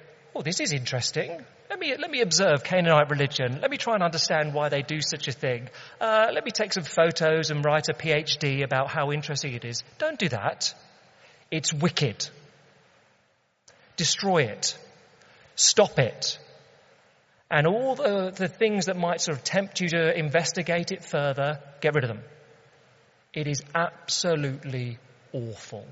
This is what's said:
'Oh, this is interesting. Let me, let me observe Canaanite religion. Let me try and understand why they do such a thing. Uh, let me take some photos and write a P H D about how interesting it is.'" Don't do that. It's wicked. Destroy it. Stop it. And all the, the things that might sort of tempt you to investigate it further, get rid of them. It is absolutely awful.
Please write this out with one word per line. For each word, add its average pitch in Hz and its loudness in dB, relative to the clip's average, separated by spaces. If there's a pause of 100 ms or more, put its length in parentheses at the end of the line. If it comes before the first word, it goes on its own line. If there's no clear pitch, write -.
(360)
'Oh, 269 -4
this - -2
is 277 -2
interesting. 135 -4 (240)
Let - -6
me, 302 -2
let 311 -6
me 262 0
observe 180 4
Canaanite 165 6
religion. 139 0
Let 269 0
me 277 -6
try 233 0
and 190 2
understand 156 0
why 147 0
they 143 0
do 156 -4
such 151 -4
a 143 -2
thing. 123 -4 (300)
Uh, 220 4
let - -2
me 226 -4
take 196 -2
some 185 -4
photos 160 4
and 147 0
write 151 2
a 151 0
P 165 -2
H 151 0
D 139 0
about 135 0
how 147 0
interesting 147 -4
it 120 -8
is.'" 117 -8 (140)
Don't 311 -2
do 180 0
that. 117 -2 (760)
It's 156 -2
wicked. 147 0 (1700)
Destroy 175 2
it. - -4 (800)
Stop - 4
it. - 0 (1120)
And 151 4
all 247 0
the, 202 0
the 190 -2
things 208 0
that 185 0
might 170 0
sort 151 -2
of 123 -12
tempt 196 -2
you 180 0
to 165 2
investigate 165 0
it 185 -8
further, 143 -2 (220)
get 151 2
rid 143 2
of 127 -2
them. 107 -8 (1120)
It 151 -4
is 143 -4 (100)
absolutely 139 -2 (340)
awful. 113 -8